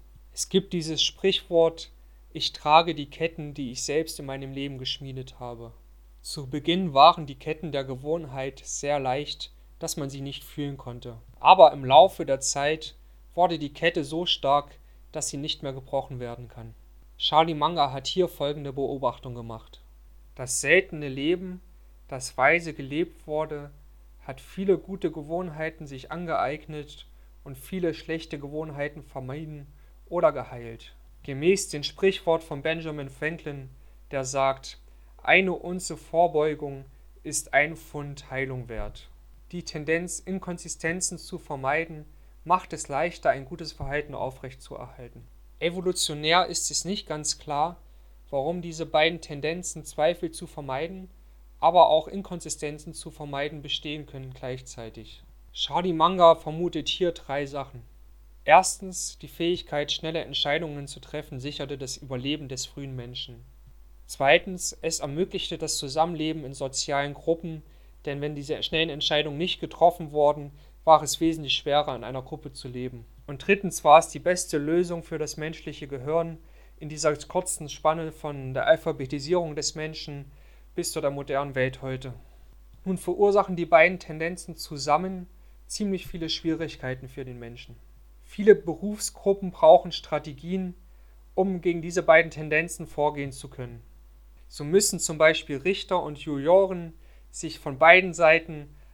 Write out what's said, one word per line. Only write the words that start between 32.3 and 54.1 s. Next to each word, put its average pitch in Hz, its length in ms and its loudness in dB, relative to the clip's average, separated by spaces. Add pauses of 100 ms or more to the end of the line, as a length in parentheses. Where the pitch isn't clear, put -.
von 143 200 -10
Benjamin 156 480 -4
Franklin, 143 600 -8 (420)
der 135 120 -2
sagt: 135 560 -2 (420)
„Eine 185 300 6
Unze 175 460 -6
Vorbeugung 151 880 0 (380)
ist - 300 -6
ein 151 220 2
Pfund 143 560 -12
Heilung 131 380 -6
wert.“ 107 400 -10 (420)
Die 175 120 -8
Tendenz, 165 560 -4
Inkonsistenzen 175 960 -6
zu - 200 -12
vermeiden, 151 680 -4 (380)
macht 180 300 0
es - 140 -10
leichter, 156 420 -2
ein 131 160 2
gutes 165 260 -12
Verhalten 147 440 -6
aufrechtzuerhalten. 127 1120 -12 (320)
Evolutionär 170 880 2
ist - 240 -4
es - 140 -4
nicht 202 220 -6
ganz 151 320 -4
klar, 151 380 -2 (520)
warum 156 320 -2
diese 165 240 -8
beiden 160 360 2
Tendenzen, 151 640 -8
Zweifel 165 460 -2
zu 165 160 -14
vermeiden, 156 640 -10 (500)
aber 170 280 10
auch 156 220 4
Inkonsistenzen 160 840 -8
zu - 180 -14
vermeiden, 147 500 -6
bestehen 147 440 -6
können 131 280 -12